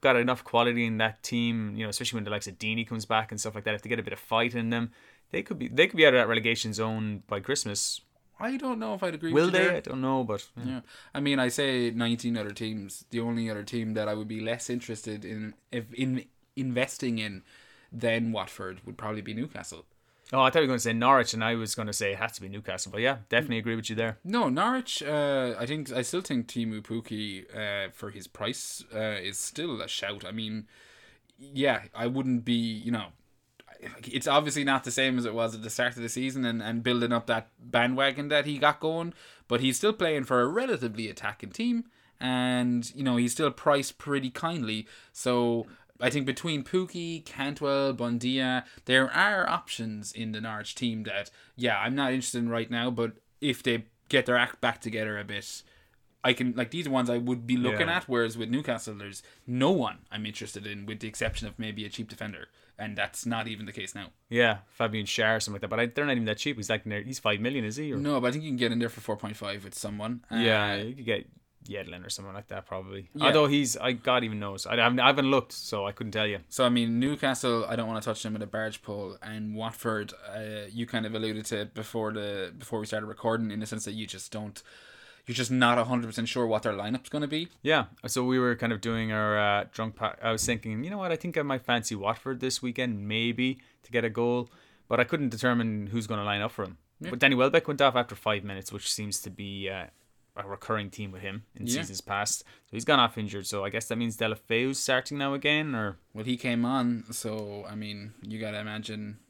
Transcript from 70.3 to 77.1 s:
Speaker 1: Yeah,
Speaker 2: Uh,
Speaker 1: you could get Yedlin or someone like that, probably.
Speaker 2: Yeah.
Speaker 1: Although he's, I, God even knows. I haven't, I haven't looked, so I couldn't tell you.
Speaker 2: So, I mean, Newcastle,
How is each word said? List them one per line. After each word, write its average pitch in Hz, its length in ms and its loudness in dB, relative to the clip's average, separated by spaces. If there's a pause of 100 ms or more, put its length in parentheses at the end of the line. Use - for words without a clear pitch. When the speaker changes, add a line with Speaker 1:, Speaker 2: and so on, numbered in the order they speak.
Speaker 1:
Yeah, 110 420 4
Speaker 2:
Uh, - 40 -2
Speaker 1:
you 113 180 -6
could 131 100 -14
get 110 220 -2 (400)
Yedlin 90 380 -10
or - 40 -10
someone 98 240 -10
like 101 140 -12
that, 98 180 -10
probably. 95 480 -10
Speaker 2:
Yeah. 143 140 2
Speaker 1:
Although 151 200 8
he's, 139 300 2
I, 127 160 0
God 123 300 2
even 107 160 -2
knows. 98 260 -6
I 110 100 0
haven't, 120 240 6
I 123 80 8
haven't 139 240 6
looked, 131 220 4
so 101 320 -4
I 101 60 -2
couldn't 107 200 -6
tell 107 160 2
you. 101 120 -2 (100)
Speaker 2:
So, 131 160 2
I 120 40 6
mean, 117 300 4
Newcastle, 131 640 2